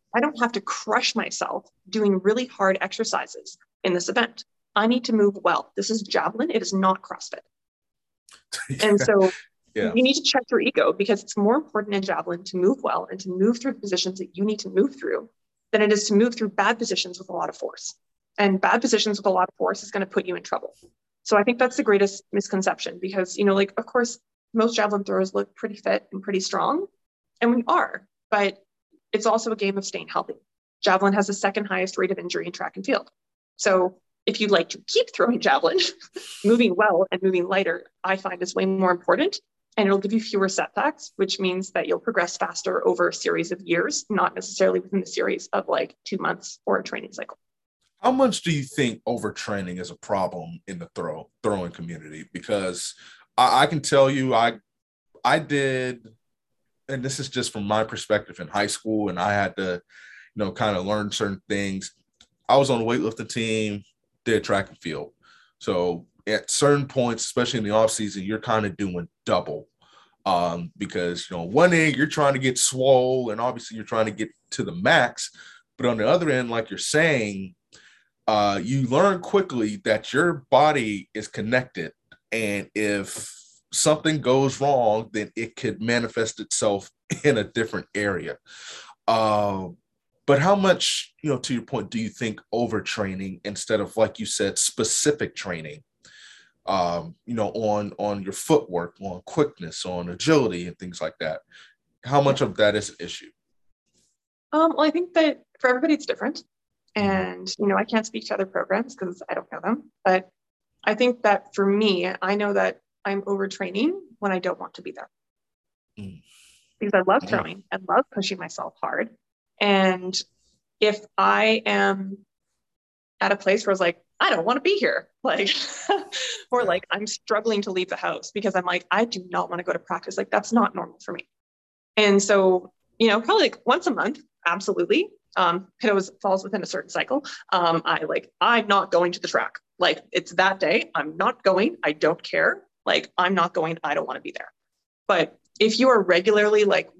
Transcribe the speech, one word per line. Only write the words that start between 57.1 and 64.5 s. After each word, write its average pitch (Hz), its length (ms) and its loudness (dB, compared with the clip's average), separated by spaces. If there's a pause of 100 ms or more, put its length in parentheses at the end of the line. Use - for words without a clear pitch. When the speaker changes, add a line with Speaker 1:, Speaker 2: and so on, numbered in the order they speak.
Speaker 2:
is 135 100 -6
just 123 240 -4
from 107 100 -6
my 107 200 2
perspective 107 560 -4
in 85 80 -10
high 101 200 -2
school, 107 420 -2
and 87 100 -6
I 101 140 0
had 98 240 0
to, 90 240 -4 (540)
you 107 80 -4
know, 95 80 -4
kind 107 240 0
of 92 100 -4
learn 104 260 -2
certain 101 360 -4
things. 98 460 -4 (540)
I 123 100 6
was 139 120 4
on 123 100 2
the 113 60 -2
weightlifting 110 460 -2
team, 110 520 -4 (420)
did 110 180 2
track 98 260 -2